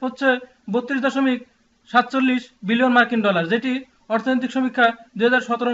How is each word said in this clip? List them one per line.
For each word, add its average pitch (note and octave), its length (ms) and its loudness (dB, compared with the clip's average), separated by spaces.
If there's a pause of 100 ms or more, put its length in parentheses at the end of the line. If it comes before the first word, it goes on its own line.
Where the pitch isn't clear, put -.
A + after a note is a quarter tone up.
হচ্ছে - 240 -2 (420)
বত্রিশ A#3+ 320 -2
দশমিক C4 360 0 (520)
সাতচল্লিশ B3+ 520 0 (200)
বিলিয়ন A#3 300 2
মার্কিন A#3+ 340 2
ডলার, F3 260 2
যেটি A#3+ 200 -2 (360)
অর্থনৈতিক B3 480 -2
সমীক্ষা B3+ 300 0 (300)
দুই G#3+ 120 0
হাজার B3 200 0
সতেরো A#3 260 -2